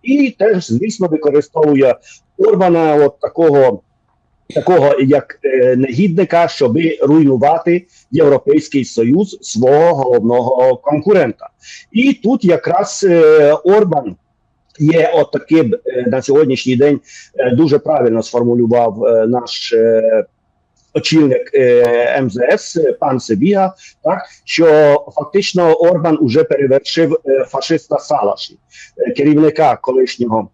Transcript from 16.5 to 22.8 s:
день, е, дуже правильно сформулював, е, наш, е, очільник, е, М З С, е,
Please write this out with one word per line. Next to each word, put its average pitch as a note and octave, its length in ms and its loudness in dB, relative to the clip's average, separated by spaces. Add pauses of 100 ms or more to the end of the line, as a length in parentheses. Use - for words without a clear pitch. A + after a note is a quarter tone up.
день, C#3 240 2 (380)
е, B2+ 120 0
дуже C#3 280 2
правильно A#2+ 440 -2
сформулював, A#2+ 840 -2
е, A2+ 220 2
наш, - 460 -6
е, A2+ 520 2 (680)
очільник, C#3+ 600 0
е, B2 280 4 (360)
М C3 120 -2
З A2+ 100 -8 (180)
С, - 180 -10
е, D3 160 0